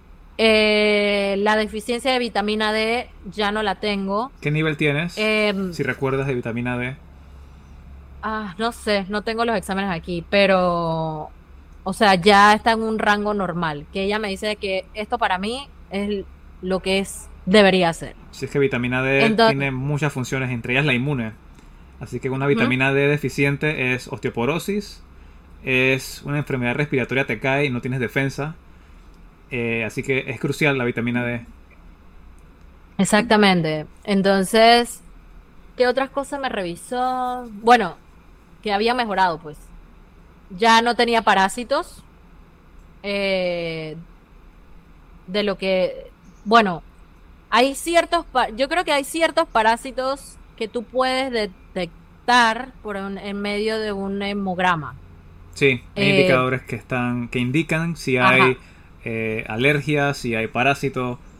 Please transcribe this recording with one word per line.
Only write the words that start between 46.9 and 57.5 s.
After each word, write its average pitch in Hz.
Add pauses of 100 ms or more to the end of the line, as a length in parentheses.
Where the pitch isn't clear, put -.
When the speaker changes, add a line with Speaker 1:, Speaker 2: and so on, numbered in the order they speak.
Speaker 1:
hay 262
ciertos 330
pa-, 240
yo 240
creo 339
que 339
hay 285
ciertos 320
parásitos 254 (160)
que 226
tú 240
puedes 262
detectar 226
por 208
un, 196
en 202
medio 208
de 214
un 196
hemograma. 180 (600)
Speaker 2:
Sí, 131 (140)
hay 202
Speaker 1:
Eh, 196
Speaker 2:
indicadores 127
que -
están, 123
que 131
indican 160